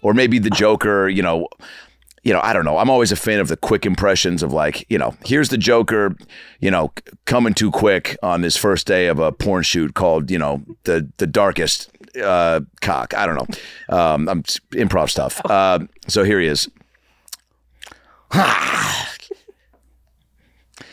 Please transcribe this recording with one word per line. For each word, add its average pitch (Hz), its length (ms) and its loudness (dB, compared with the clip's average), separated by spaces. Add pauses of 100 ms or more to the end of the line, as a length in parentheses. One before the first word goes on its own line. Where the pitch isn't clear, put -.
or 104 120 2
maybe 123 240 4
the 107 120 0
Joker, 104 580 2
you 95 140 0
know, 85 260 0 (760)
you 117 120 2
know, 90 80 2
I 113 100 2
don't 92 140 2
know. 76 120 2
I'm 113 120 2
always 120 220 2
a 104 40 -2
fan 107 240 0
of 85 80 0
the 78 80 -4
quick - 300 0
impressions 90 560 0
of, 73 100 -2
like, 76 380 -2
you 107 80 0
know, 62 160 -4 (100)
here's 135 240 0
the 131 100 -4
Joker, 107 580 2 (440)
you 95 100 0
know, 82 280 0
c-, - 260 -20
coming 120 300 2
too 104 160 0
quick 95 520 0
on 87 200 0
his 85 160 0
first 98 280 0
day 90 200 2
of 80 120 0
a 78 140 2
porn 92 300 -2
shoot 80 320 -2
called, 80 360 0
you 90 80 -2
know, 71 240 -4 (220)
the, 82 320 -2
the 95 100 -2
darkest, 87 640 0 (320)
uh, 87 380 2 (220)
cock. 67 340 -4
I 101 100 0
don't 82 100 -2
know. - 600 -6
Um, 80 320 2
I'm 87 180 -2
s-, - 140 -6 (120)
improv 82 380 0
stuff. - 360 -4
Uh, 95 340 2 (280)
so 101 160 2
here 101 160 2
he 85 60 0
is. 73 220 -2 (1600)
<sighs> 151 80 0 (2500)